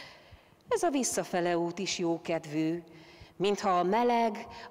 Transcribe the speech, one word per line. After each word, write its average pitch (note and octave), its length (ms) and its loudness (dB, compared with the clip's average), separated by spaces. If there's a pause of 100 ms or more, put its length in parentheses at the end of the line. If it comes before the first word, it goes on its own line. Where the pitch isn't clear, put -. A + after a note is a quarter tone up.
(680)
Ez A4+ 140 2
a F4 80 4
visszafele F3+ 680 0
út E3+ 200 -2
is F#3 200 -4
jókedvű, D#3+ 840 0 (540)
mintha G3 420 2
a F3+ 40 4
meleg, A3+ 640 2 (240)